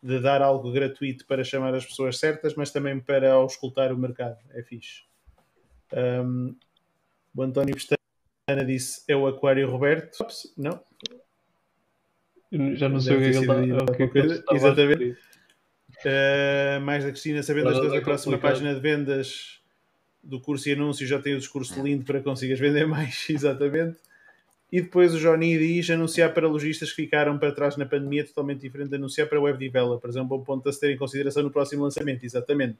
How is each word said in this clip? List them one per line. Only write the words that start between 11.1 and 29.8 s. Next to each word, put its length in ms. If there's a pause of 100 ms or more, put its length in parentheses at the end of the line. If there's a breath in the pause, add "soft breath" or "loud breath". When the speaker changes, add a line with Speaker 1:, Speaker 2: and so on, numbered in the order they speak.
Speaker 2:
Eu 260
já 120
não 120
sei 160
o 40
que 60
é 40
que 60
ele 100
Speaker 1:
Deve 140
ter 60
sido 200
Speaker 2:
tá, 60
o 40
que 60
é 60
que 100
ele 100
Speaker 1:
coisa. 120
Speaker 2:
estava 120
a 40
Speaker 1:
Exatamente. 420
Speaker 2:
referir. 200 (840 soft breath)
Speaker 1:
Eh, 760
mais 240
da 60
Cristina, 320
sabendo 220
Speaker 2:
Mas 100
Speaker 1:
as 60
dores 120
Speaker 2:
é 60
Speaker 1:
da 60
próxima 320
Speaker 2:
complicado. 160
Speaker 1:
página 220
de 60
vendas 800 (600)
do 180
curso 280
e 40
anúncios, 360
já 120
tem 140
o 40
discurso 400
Speaker 3:
É. 40
Speaker 1:
lindo 220
para 140
que 60
consigas 340
vender 280
mais. 400
<laughs> 40
Exatamente. 680 (720 soft breath)
E 120
depois 320
o 40
Johnny 400
diz, 320
"Anunciar 420
para 140
lojistas 440
que 60
ficaram 420
para 140
trás 240
na 100
pandemia 360
é 20
totalmente 360
diferente 300
de 60
anunciar 320
para 120
web 180
developers. 580